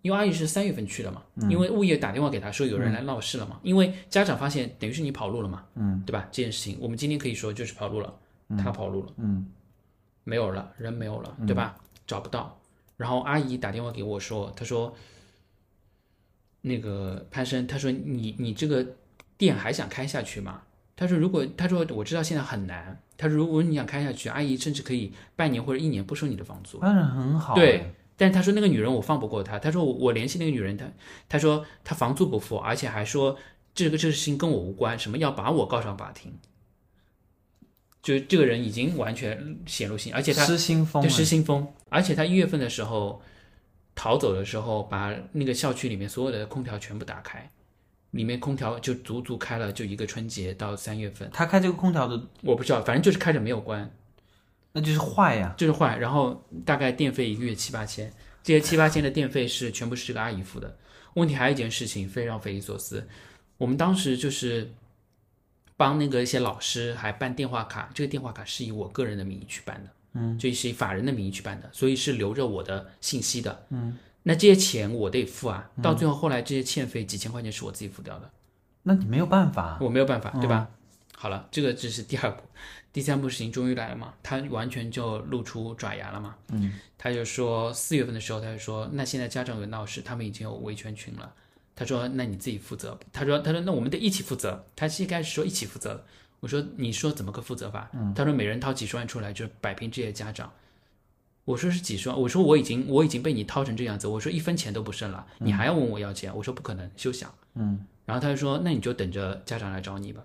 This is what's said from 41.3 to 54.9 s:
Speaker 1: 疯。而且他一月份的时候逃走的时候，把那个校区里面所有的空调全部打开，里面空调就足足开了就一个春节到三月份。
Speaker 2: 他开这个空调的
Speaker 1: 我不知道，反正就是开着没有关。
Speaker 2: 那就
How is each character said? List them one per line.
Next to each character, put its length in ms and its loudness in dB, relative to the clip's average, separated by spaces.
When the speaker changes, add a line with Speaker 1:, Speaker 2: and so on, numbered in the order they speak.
Speaker 1:
疯。 240 2
而 140 4
且 120 2
他 120 2
一 80 2
月 120 8
份 140 0
的 100 0
时 140 -4
候 380 -2
逃 220 4
走 160 4
的 100 0
时 140 -6
候， 260 -2
把 320 -4
那 140 0
个 80 0
校 200 0
区 140 -4
里 80 -2
面 120 -4
所 180 -4
有 60 0
的 140 -4
空 160 -6
调 160 -6
全 220 -10
部 60 -8
打 160 -12
开， 280 -14
里 140 -2
面 160 -2
空 160 -2
调 220 -2
就 140 -2
足 280 -6
足 160 -6
开 200 -6
了 140 -2
就 140 -6
一 100 -4
个 100 -4
春 220 -8
节 260 -6
到 220 -6
三 240 -8
月 100 -4
份。 220 -12
Speaker 2:
他 140 2
开 160 8
这 100 4
个 60 -2
空 160 6
调 120 4
的 160 -4
Speaker 1:
我 120 6
不 80 4
知 120 4
道， 100 4
反 100 4
正 80 6
就 80 8
是 80 6
开 140 4
着 80 4
没 100 0
有 120 -2
关。 280 -6
Speaker 2:
那 80 0
就 100 2